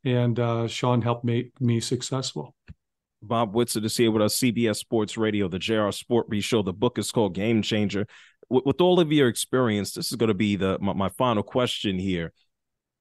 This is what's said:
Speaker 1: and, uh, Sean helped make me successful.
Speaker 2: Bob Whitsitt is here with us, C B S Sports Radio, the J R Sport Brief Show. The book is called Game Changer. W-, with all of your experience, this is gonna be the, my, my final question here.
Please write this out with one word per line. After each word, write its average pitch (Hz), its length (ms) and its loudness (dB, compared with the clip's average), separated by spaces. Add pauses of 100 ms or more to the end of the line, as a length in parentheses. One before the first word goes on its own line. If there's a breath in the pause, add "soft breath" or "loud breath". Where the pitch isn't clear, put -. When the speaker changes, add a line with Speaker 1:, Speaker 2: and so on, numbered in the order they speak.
Speaker 1:
and, 123 340 2
uh, 117 300 -2
Sean 123 340 0
helped 120 220 -2
make 120 360 -4
me 117 200 2
successful. 131 760 -6 (680)
Speaker 2:
Bob 113 320 -2
Whitsitt 117 300 0
is 110 120 -4
here 117 140 4
with 107 120 2
us, 107 140 0
C 127 140 2
B 113 180 0
S 104 100 -2
Sports - 380 -2
Radio, 107 320 0
the 90 100 -6
J 107 180 -2
R 104 140 2
Sport - 380 0
Brief 104 160 -4
Show. 110 180 0
The 92 100 -2
book 120 260 -2
is 104 120 -4
called 101 240 0
Game 107 280 2
Changer. 104 440 -2 (440 soft breath)
W-, 123 140 4
with 139 160 0
all 180 200 6
of 156 100 2
your 143 180 6
experience, 107 640 0
this - 180 -6
is 131 60 -8
gonna 110 180 2
be 101 220 0
the, 95 240 0
my, 98 120 -2
my 95 160 -2
final 117 340 0
question 113 560 -2
here. 90 340 -4 (680)